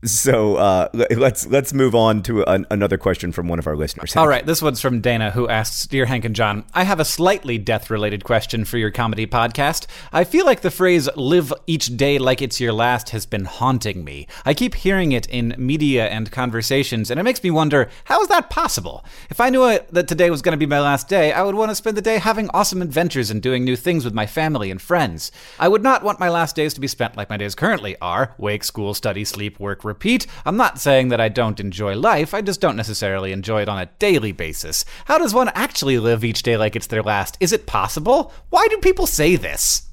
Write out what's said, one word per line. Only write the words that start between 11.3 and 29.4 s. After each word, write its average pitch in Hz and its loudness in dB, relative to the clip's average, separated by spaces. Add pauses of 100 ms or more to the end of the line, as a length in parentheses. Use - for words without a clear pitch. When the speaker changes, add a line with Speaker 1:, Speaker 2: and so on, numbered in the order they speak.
Speaker 2:
each 151 -2
day 139 2
like 127 2
it's 135 -4
your 117 0
last' 117 0
has 107 -6
been 98 -4
haunting 107 -2
me. 71 -14 (160)
I 143 2
keep 247 -2
hearing 185 0
it 123 0
in 120 -4
media 131 0
and 107 -6
conversations, 120 -2
and 123 -2
it 175 -2
makes 247 -2
me 185 0
wonder, 147 2 (160)
how 311 2
is 392 0
that 370 2
possible? - -4 (240)
If - -6
I 247 4
knew, 262 4
uh, 226 4 (120)
that 175 2
today 175 4
was 151 -2
gonna 165 2
be 151 0
my 143 2
last 143 2
day, 165 4
I 180 2
would 196 0
wanna 214 0
spend 208 -2
the 208 -4
day 226 2
having 214 0
awesome 190 0
adventures 143 -2
and 107 -4
doing 127 0
new 127 0
things 165 0
with 113 -4
my 107 -2
family 143 -2
and 95 -8
friends. 123 -2 (260)
I 160 4
would 202 4
not 254 2
want 202 -2
my 180 2
last 170 0
days 151 0
to 135 -12
be 139 -4
spent 120 -4
like 104 -8
my 107 -6
days 101 -6
currently 139 -2
are, 95 -2
wake, 104 -2
school, 104 -6
study, 104 -4
sleep, 104 -10